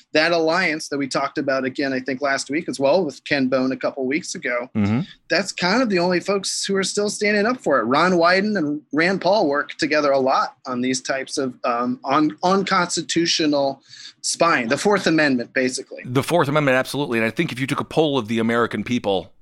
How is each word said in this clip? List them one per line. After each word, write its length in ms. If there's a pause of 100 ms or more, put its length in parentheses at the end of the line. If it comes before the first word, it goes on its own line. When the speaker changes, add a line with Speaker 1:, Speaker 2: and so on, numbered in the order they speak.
(140)
Speaker 1:
That 200
alliance 560
that 100
we 80
talked 320
about 260
again, 280
I 60
think 220
last 300
week 180
as 100
well 240
with 200
Ken 240
Bone 240
a 60
couple 280
weeks 300
ago, 400
Speaker 2:
Mm-hmm. 240 (320)
Speaker 1:
that's 200
kind 300
of 80
the 80
only 220
folks 440
who 120
are 80
still 260
standing 380
up 120
for 200
it. 60
Ron 260
Wyden 440
and 280 (100)
Rand 260
Paul 280
work 320
together 320
a 80
lot 380 (100)
on 140
these 200
types 380
of, 240
um, 400
on, 400
unconstitutional 1400 (400)
spying, 480
the 80
Fourth 280
Amendment, 480
basically. 500
Speaker 2:
The 200
Fourth 240
Amendment, 280
absolutely. 440
And 80
I 20
think 220
if 80
you 80
took 120
a 60
poll 320
of 100
the 120
American 440
people 480 (100)